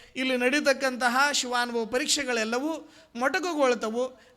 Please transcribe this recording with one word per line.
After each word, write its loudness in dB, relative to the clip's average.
ಇಲ್ಲಿ 0
ನಡೀತಕ್ಕಂತಹ 2
ಶಿವಾನುಭವ -2
ಪರೀಕ್ಷೆಗಳೆಲ್ಲವೂ -2
ಮೊಟಕುಗೊಳ್ತವು. -2